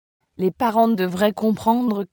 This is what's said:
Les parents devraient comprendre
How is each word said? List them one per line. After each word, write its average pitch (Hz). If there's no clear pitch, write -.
Les 185
parents 226
devraient 185
comprendre 220